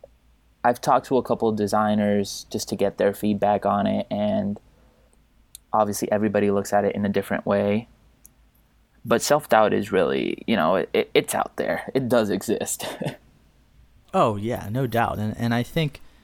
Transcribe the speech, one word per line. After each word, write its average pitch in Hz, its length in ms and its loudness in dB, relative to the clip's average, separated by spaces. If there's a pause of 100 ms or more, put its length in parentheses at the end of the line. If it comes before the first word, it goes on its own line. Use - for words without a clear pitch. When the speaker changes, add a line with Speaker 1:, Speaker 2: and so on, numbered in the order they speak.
(640)
Speaker 1:
I've 120 160 0
talked 131 280 0
to 131 100 2
a 120 60 2
couple 113 260 0
of 110 60 -2
designers 104 960 0
just - 180 -6
to 107 60 -4
get 98 240 -2
their 101 120 4
feedback 104 540 0
on 101 220 2
it, 104 240 -2
and 104 480 -2 (1120)
obviously 104 380 0
everybody 104 400 2
looks 101 220 0
at 101 120 4
it 101 80 0
in 101 120 -2
a 101 40 0
different 98 380 -2
way. 101 400 0 (1160)
But 117 200 2
self-doubt 110 500 4
is 101 180 -2
really, 67 540 0
you 113 100 0
know, 87 200 2
it, 92 180 -2
it, - 220 2
it's - 180 2
out - 220 -4
there. - 400 -4
It 131 120 -2
does 113 220 2
exist. - 560 -4 (160)
<laughs> - 140 -6 (960)
Speaker 2:
Oh, 131 260 2
yeah, 107 340 -6
no 131 160 -2
doubt. 117 320 0
And, 107 180 -4
and 117 160 0
I 120 80 0
think, 151 400 -4 (220)